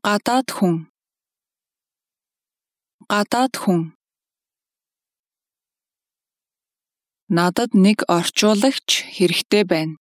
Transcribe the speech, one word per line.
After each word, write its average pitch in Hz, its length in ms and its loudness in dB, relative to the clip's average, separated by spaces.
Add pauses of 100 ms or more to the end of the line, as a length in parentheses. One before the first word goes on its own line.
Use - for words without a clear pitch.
Гадаад 240 480 0
хүн. 165 400 -2 (2250)
Гадаад 233 480 -2
хүн. 170 400 -2 (3250)
Надад 180 400 0
нэг 202 320 4
орчуулагч 208 1120 0
хэрэгтэй 190 480 0
байна. 160 360 -2